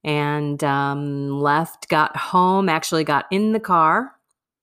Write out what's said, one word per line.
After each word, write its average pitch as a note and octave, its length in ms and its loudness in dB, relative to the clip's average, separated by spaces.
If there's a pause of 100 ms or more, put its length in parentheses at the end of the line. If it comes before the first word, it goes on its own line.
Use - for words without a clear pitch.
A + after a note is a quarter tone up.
and, D3 560 -2
um, C#3 640 -2
left, C#3+ 600 -2
got D#3 260 0
home, F#3 540 2
actually D#3+ 340 0
got C#3+ 260 0
in G#3+ 220 0
the A3 80 0
car F#3+ 540 2 (500)